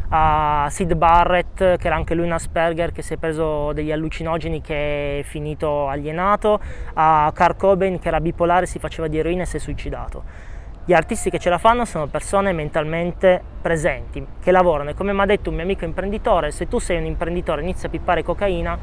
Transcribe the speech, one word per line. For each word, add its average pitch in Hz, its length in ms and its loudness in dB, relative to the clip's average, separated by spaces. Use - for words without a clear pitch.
a 151 600 4
Sid 170 240 0
Barrett, 175 640 4
che - 120 -2
era 156 80 2
anche 165 180 -2
lui 170 120 0
un 170 60 0
Asperger, 165 600 -2
che 156 100 -8
si 160 120 -8
è - 20 -4
preso 151 560 -2
degli 151 180 -2
allucinogeni, 160 720 -4
che 147 580 -2
è 143 60 -4
finito 147 640 -4
alienato, 180 720 0
a 156 400 6
Kurt 170 240 4
Cobain, 190 400 2
che - 80 -6
era 160 140 0
bipolare, 175 460 2
si 170 120 -6
faceva 160 300 -6
di 156 100 -2
eroina 170 240 0
e 165 40 -4
si 156 100 -4
è 147 40 -4
suicidato. 135 640 -6
Gli 175 60 6
artisti 180 340 2
che 175 100 -2
ce - 120 0
la 175 80 2
fanno 233 260 4
sono 156 220 -4
persone 196 480 0
mentalmente 165 880 2
presenti, 143 640 -2
che - 100 2
lavorano, 170 380 4
e 147 60 -6
come 196 180 -2
m'ha 196 140 2
detto 190 240 2
un 156 60 -2
mio 160 80 -4
amico 190 200 -4
imprenditore, 180 640 0
"Se 170 160 -6
tu 240 120 -2
sei 185 180 -2
un 160 80 -2
imprenditore 165 560 -4
e 151 40 -4
inizi 180 200 -4
a 165 60 -4
pippare 165 320 0
cocaina", 170 600 -2